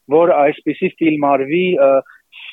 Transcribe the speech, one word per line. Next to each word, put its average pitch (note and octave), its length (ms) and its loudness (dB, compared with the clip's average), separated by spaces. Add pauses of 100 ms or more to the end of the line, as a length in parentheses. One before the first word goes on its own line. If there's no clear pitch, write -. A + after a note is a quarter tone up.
որ E3+ 240 2
այսպիսի D3 640 -2
ֆիլմ D#3 320 -2
արվի, C#3+ 360 -2 (200)
ը, C#3 60 4 (600)